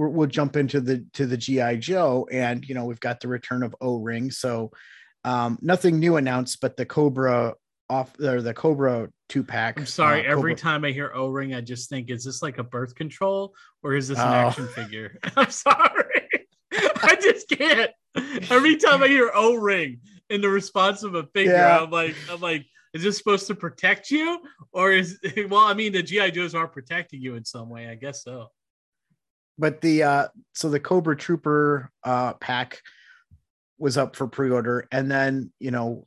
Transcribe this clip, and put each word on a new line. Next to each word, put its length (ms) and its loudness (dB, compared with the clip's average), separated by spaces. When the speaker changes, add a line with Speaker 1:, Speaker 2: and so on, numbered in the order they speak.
Speaker 1:
we'll 180 2
jump 300 -2
into 240 0
the, 320 -2
to 140 -2
the 100 -2
G 240 -2
I 160 0
Joe, 560 0
and, 340 -2
you 80 -8
know, 120 -6
we've 140 -10
got 200 -6
the 80 -10
return 340 -4
of 200 -6
O-Ring. 480 -4
So, 400 -6
um, 360 -2
nothing 400 2
new 160 4
announced, 460 -2
but 160 -4
the 80 -4
Cobra 680 2
off, 280 -4
or 220 -2
the 140 -6
Cobra 560 0
two 160 -2
pack. 340 -4
Speaker 2:
I'm 60 -6
sorry. 420 0
Speaker 1:
Uh, 60 0
Speaker 2:
Every 220 0
Speaker 1:
Cobra 160 -4
Speaker 2:
time 160 -2
I 60 -2
hear 220 -6
O-Ring, 400 -4
I 60 -8
just 300 -12
think, 180 -8
"Is 160 -8
this, 160 -10
like, 160 -8
a 80 -8
birth 300 -8
control, 600 -4
or 120 -2
is 140 -2
this 100 -4
an 100 2
Speaker 1:
Oh. 40 2
Speaker 2:
action 360 2
figure?" 540 -12
<laughs> 140 -8
I'm 140 4
sorry. 960 2
<laughs> 0 -
I 480 2
just 300 2
can't. 400 2
Every 260 6
time 260 6
I 60 8
hear 260 6
O-Ring 680 2
in 100 -2
the 80 2
response 540 0
of 120 -6
a 100 -4
figure, 180 4
Speaker 1:
Yeah. 300 8
Speaker 2:
I'm 80 -6
like, 260 -2
I'm 100 -10
like, 240 -4
"Is 80 -8
this 160 0
supposed 300 0
to 60 -4
protect 560 -2
you?" 300 -2
Or 200 4
is, 300 0
<laughs> 280 -4
well, 140 6
I 100 4
mean, 180 -2
the 100 0
G 160 -4
I 120 2
Joes 240 -4
are 140 -2
protecting 520 -10
you 140 -10
in 100 -12
some 240 -14
way. 200 -14
I 80 -16
guess 280 -14
so. 220 -16
Speaker 1:
But 240 0
the, 220 4
uh, 240 2
so 160 -2
the 100 0
Cobra 340 2
Trooper, 760 0
uh, 300 0
pack 460 -6
was 180 0
up 180 0
for 140 -6
pre-order. 640 -2
And 180 -2
then, 480 -2
you 120 -8
know, 360 -6